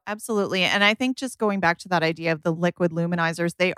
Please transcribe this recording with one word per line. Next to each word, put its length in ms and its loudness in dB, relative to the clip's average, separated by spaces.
Absolutely. 560 -2
And 220 2
I 100 4
think 220 -2
just 220 -8
going 200 0
back 200 2
to 100 -18
that 160 2
idea 280 0
of 120 -4
the 80 2
liquid 400 0
luminizers, 640 -2
they 200 0